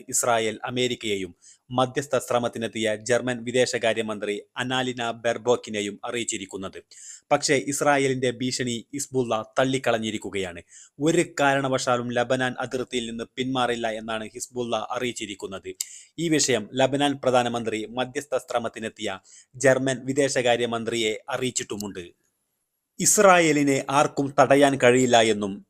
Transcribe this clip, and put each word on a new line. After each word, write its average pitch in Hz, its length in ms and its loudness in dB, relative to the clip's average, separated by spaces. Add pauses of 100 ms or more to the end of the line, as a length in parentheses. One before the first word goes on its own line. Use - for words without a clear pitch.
ഇസ്രായേൽ 113 460 0 (100)
അമേരിക്കയെയും 117 680 -4 (400)
മധ്യസ്ഥ 127 460 0
ശ്രമത്തിനെത്തിയ 113 760 -2
ജർമ്മൻ 120 480 -2
വിദേശകാര്യമന്ത്രി 110 920 0 (220)
അനാലിന 127 540 -4
ബെർബോക്കിനെയും 113 920 -2
അറിയിച്ചിരിക്കുന്നത്. 98 760 -8 (500)
പക്ഷേ 147 260 2 (120)
ഇസ്രായേലിന്റെ 139 640 2
ഭീഷണി 123 440 -4 (180)
ഹിസ്ബുള്ള 131 400 -2 (220)
തള്ളിക്കളഞ്ഞിരിക്കുകയാണ്. 110 1040 -2 (380)
ഒരു 165 240 2 (160)
കാരണവശാലും 131 720 0
ലബനാൻ 123 480 -2
അതിർത്തിയിൽ 123 480 -6
നിന്ന് 117 280 -10
പിന്മാറില്ല 123 560 -2
എന്നാണ് 110 420 -6
ഹിസ്ബുള്ള 123 420 -6 (160)
അറിയിച്ചിരിക്കുന്നത്. 104 800 -8 (480)
ഈ 170 100 -2
വിഷയം 131 440 2
ലബനാൻ 135 420 2
പ്രധാനമന്ത്രി 120 640 0 (120)
മധ്യസ്ഥ 127 460 -6
ശ്രമത്തിനെത്തിയ 110 840 -6 (360)
ജർമ്മൻ 131 500 4
വിദേശകാര്യമന്ത്രിയെ 120 1080 0 (160)
അറിയിച്ചിട്ടുമുണ്ട്. 110 760 -6 (960)
ഇസ്രായേലിനെ 165 760 6 (140)
ആർക്കും 143 420 2
തടയാൻ 139 460 6
കഴിയില്ല 123 440 6
എന്നും 104 320 2 (160)